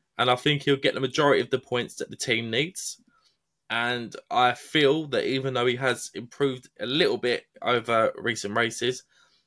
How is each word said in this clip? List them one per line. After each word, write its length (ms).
And 100
I 60
think 260
he'll 140
get 180
the 60
majority 420
of 80
the 80
points 380
that 160
the 40
team 360
needs. 500
And 460
I 220
feel 540
that 180
even 280
though 120
he 100
has 380
improved 560
a 60
little 320
bit 300
over 540
recent 400
races, 480